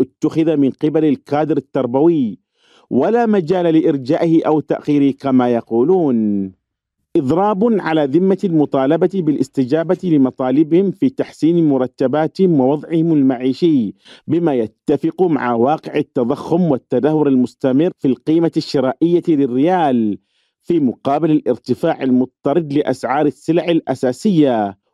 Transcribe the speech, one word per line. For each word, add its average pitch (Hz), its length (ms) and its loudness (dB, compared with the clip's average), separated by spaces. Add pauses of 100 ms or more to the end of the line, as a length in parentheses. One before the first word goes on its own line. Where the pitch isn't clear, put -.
اتخذ 156 560 -2
من 139 140 2
قبل 151 340 -2
الكادر 147 520 -2
التربوي، 135 800 0 (520)
ولا 214 360 0
مجال 185 380 0
لإرجائه 160 840 2
أو 151 140 2
تأخيره 139 600 0
كما 127 280 2
يقولون. 117 1040 0 (640)
إضراب 190 640 0
على 160 240 0
ذمة 185 400 0
المطالبة 160 680 0
بالاستجابة 156 880 -2
لمطالبهم 151 840 0
في 135 180 -2
تحسين 160 600 0
مرتباتهم 143 920 0
ووضعهم 156 520 0
المعيشي 131 840 0 (320)
بما 160 280 -2
يتفق 139 680 -2
مع 123 300 0
واقع 123 440 -2
التضخم 143 680 -2
والتدهور 147 680 0
المستمر 131 680 0
في 143 100 -2
القيمة 156 480 0
الشرائية 156 720 -2
للريال، 135 920 0 (440)
في 170 180 0
مقابل 143 500 -2
الارتفاع 139 720 -2
المضطرد 139 720 -2
لأسعار 143 540 -2
السلع 160 380 -2
الأساسية 131 1120 0 (160)